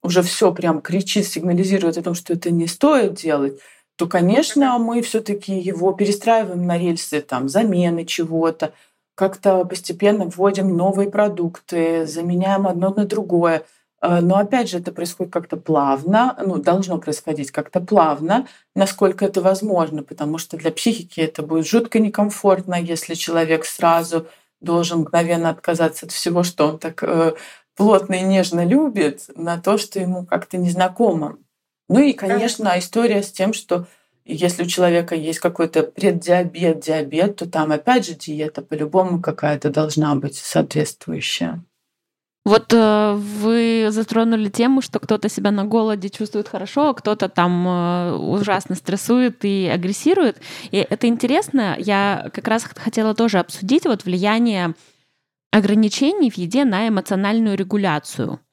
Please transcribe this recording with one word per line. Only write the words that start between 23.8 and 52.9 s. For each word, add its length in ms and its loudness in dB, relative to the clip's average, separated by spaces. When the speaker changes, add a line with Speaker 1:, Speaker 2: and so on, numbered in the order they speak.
Speaker 1:
должен 400 0
мгновенно 480 0
отказаться 580 -2
от 60 -14
всего, 300 0
что 260 0
он 100 -6
так, 240 -8
э, 300 2
плотно 380 4
и 80 -2
нежно 420 2
любит, 600 0
на 240 -6
то, 180 0
что 220 -6
ему 260 -4
как-то 320 -6
незнакомо. 800 0
Ну 120 6
и, 100 6
Speaker 2:
Ага. 60 -4
Speaker 1:
конечно, 500 0
история 440 0
с 80 -10
тем, 220 0
что 340 -4
если 380 -2
у 40 -2
человека 480 2
есть 240 -4
какой-то 440 0
преддиабет, 960 0
диабет, 560 -2
то 120 -8
там, 240 -2
опять 340 2
же, 80 -10
диета 460 -8
по-любому 600 0
какая-то 480 -2
должна 460 0
быть 220 -4
соответствующая. 1300 -4
Speaker 3:
Вот, 280 4
э, 420 4
вы 760 0
затронули 600 0
тему, 320 2
что 180 -6
кто-то 300 -2
себя 220 -2
на 120 0
голоде 460 0
чувствует 400 -6
хорошо, 400 -2
а 40 0
кто-то 360 -2
там, 380 2
э, 500 0
ужасно 580 -2
стрессует 680 0
и 280 0
агрессирует. 680 0
И 60 0
это 300 0
интересно. 720 0
Я 540 0
как 160 -8
раз 160 0
х-, 100 -18
хотела 400 -2